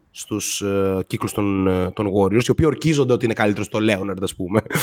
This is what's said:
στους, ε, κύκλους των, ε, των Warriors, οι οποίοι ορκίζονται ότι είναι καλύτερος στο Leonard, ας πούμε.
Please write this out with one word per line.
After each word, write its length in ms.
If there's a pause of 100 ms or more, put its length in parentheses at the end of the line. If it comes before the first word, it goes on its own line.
(120)
στους, 500
ε, 460
κύκλους 240
των, 360
ε, 240
των 160
Warriors, 360
οι 80
οποίοι 160
ορκίζονται 460
ότι 120
είναι 80
καλύτερος 320
στο 160
Leonard, 400
ας 140
πούμε. 260 (220)